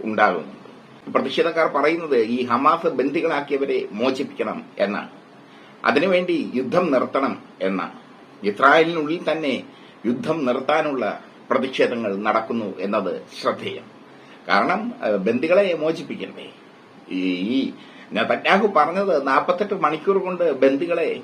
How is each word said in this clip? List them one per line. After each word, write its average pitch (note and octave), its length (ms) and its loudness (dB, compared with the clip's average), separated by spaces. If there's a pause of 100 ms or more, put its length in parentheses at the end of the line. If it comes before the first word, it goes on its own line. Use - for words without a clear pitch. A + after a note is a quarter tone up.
ഉണ്ടാകുന്നുണ്ട്. - 1080 -4
പ്രതിഷേധക്കാർ D#3+ 560 0
പറയുന്നത് D3+ 500 0
ഈ A#2+ 280 0
ഹമാസ് D3+ 420 2
ബന്ദികളാക്കിയവരെ C#3 1040 0
മോചിപ്പിക്കണം A#2 760 -4 (140)
എന്നാണ്. G2 300 -2 (760)
അതിനുവേണ്ടി E3+ 720 2
യുദ്ധം C#3+ 360 0
നിർത്തണം B2 500 0 (200)
എന്നാണ്. F#2 320 -4 (500)
ഇസ്രായേലിനുള്ളിൽ D#3 880 2
തന്നെ C#3 320 -2 (420)
യുദ്ധം D3 400 -2
നിർത്താനുള്ള C3 760 -2 (280)
പ്രതിഷേധങ്ങൾ A#2+ 680 2
നടക്കുന്നു G#2+ 640 0
എന്നത് F#2+ 420 -2 (200)
ശ്രദ്ധേയം. A2 420 -4 (680)
കാരണം, F3 440 2 (120)
ഏഹ്, G#2+ 120 2
ബന്ദികളെ D#3+ 560 2
മോചിപ്പിക്കണ്ടേ? - 760 -6 (600)
ഈ, F#2 220 -2
ഈ G#2 420 -2 (400)
നെതന്യാഹു D3+ 540 2
പറഞ്ഞത് E3 600 2
നാൽപത്തെട്ട് F3+ 460 0
മണിക്കൂർ E3 440 0
കൊണ്ട് F3+ 340 0
ബന്ദികളെ C#3 720 0